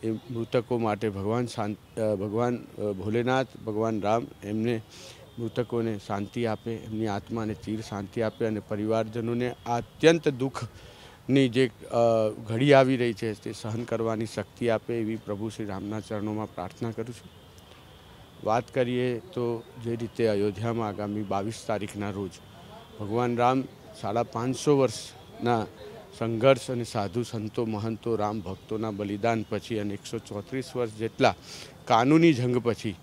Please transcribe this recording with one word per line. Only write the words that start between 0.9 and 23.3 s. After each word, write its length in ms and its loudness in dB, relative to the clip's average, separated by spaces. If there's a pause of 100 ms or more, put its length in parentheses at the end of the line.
ભગવાન 360 0
શાંત-, 560 -6
અ, 140 2
ભગવાન, 420 0
અ, 340 -6
ભોલેનાથ, 560 0 (180)
ભગવાન 360 -2
રામ 260 2 (160)
એમને 380 -2 (580)
મૃતકોને 680 -2
શાંતિ 380 -4
આપે, 300 -4
એમની 320 -4
આત્માને 460 -4
ચીર 280 -6
શાંતિ 400 -6
આપે 240 -2
અને 140 -2
પરિવારજનોને 960 -2 (100)
આ 120 0
અત્યંત 520 4
દુઃખની 1200 0
જે, 220 4 (200)
અ, 60 2 (500)
ઘડી 260 6
આવી 240 8
રહી 160 2
છે, 200 -2
તે 200 -8
સહન 300 -4
કરવાની 420 0
શક્તિ 440 -4
આપે, 320 0
એવી 140 -2
પ્રભુ 340 -6
શ્રી 160 -8
રામના 340 -6
ચરણોમાં 560 -6
પ્રાર્થના 360 -6
કરું 240 -8
છું. 140 -18 (1120)
વાત 300 0
કરીએ 460 0
તો 440 -4 (200)
જે 120 -2
રીતે 320 0
અયોધ્યામાં 600 0
આગામી 340 -4
બાવીસ 460 -4
તારીખના 420 -4
રોજ 220 -4 (680)
ભગવાન 380 0